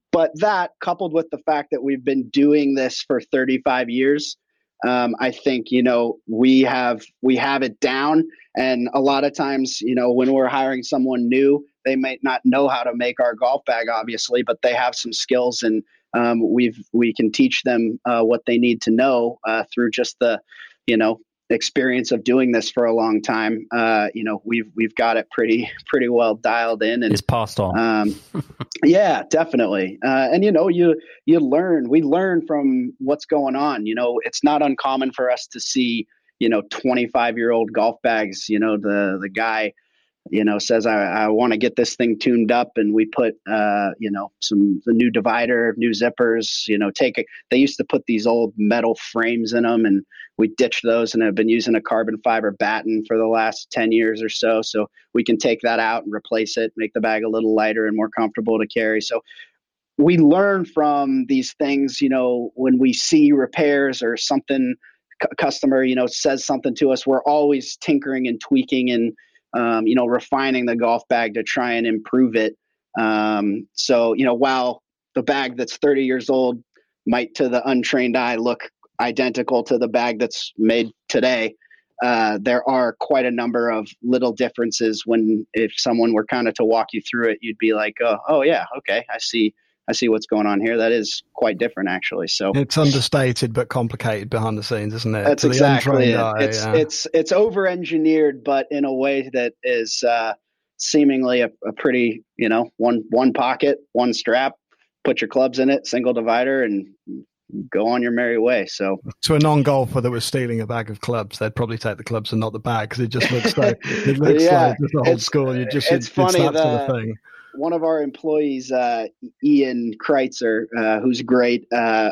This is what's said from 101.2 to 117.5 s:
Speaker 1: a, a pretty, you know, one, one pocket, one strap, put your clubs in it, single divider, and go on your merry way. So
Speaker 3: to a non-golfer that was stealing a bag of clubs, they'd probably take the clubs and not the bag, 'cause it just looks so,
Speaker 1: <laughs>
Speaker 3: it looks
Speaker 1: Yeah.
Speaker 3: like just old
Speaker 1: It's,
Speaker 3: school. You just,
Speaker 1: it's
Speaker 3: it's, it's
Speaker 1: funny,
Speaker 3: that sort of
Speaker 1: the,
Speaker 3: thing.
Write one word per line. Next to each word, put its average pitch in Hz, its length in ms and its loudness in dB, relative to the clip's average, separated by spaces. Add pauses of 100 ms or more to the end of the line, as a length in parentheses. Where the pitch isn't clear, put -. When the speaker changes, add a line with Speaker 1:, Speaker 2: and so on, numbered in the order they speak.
Speaker 1:
a, 117 100 0 (160)
a 110 60 -8
pretty, 123 500 0 (140)
you 117 120 -2
know, 117 280 -2
one, 120 340 0
one 123 220 2
pocket, 131 460 0 (140)
one 120 200 0
strap, 127 420 0 (500)
put - 160 0
your 107 80 -4
clubs 127 300 0
in 131 120 2
it, 139 160 -2
single 123 260 -2
divider, 123 500 0
and 101 240 -2 (840)
go 104 160 0
on 120 160 0
your 120 80 -2
merry 120 280 -2
way. 113 280 2
So 95 340 -4 (220)
Speaker 3:
to 160 140 2
a - 20 4
non-golfer 139 600 2
that 120 100 0
was 117 140 -6
stealing 120 360 -4
a 110 60 -6
bag 113 240 -6
of 104 100 -14
clubs, 110 380 -6
they'd - 160 -4
probably 113 240 -4
take 107 180 -6
the 113 80 -16
clubs 110 280 -6
and 110 80 0
not 110 120 -4
the 110 60 -8
bag, 110 320 -4
'cause - 80 -10
it 120 100 -2
just 120 220 -2
looks 123 240 0
so, 143 80 0
Speaker 1:
<laughs> 120 220 0
Speaker 3:
it 139 340 -2
looks 151 240 4
Speaker 1:
Yeah. 175 280 6
Speaker 3:
like 107 100 -4
just 143 160 -2
old 123 120 0
Speaker 1:
It's, 120 160 2
Speaker 3:
school. 131 320 -2
You 123 100 -4
just, 123 200 -4
Speaker 1:
it's 170 60 2
Speaker 3:
it's, 120 160 -2
it's - 0 -
Speaker 1:
funny, 185 320 2
Speaker 3:
that 151 160 2
sort - 0 -
of 151 320 0
Speaker 1:
the, 135 40 0
Speaker 3:
thing. 110 220 -6 (400)